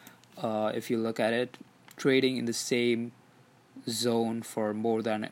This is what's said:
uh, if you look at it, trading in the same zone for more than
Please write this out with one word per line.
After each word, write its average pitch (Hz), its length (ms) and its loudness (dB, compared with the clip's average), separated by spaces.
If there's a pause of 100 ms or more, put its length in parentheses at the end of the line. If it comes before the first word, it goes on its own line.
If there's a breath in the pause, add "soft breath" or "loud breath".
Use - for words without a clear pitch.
(360 loud breath)
uh, 107 380 -2
if 117 160 -6
you 117 80 2
look 113 220 -2
at 113 120 4
it, 123 240 -2 (400)
trading 131 400 4
in 120 100 -2
the 117 60 0
same 120 600 0 (760)
zone 113 540 0
for 107 320 -2
more 110 280 0
than 107 300 -2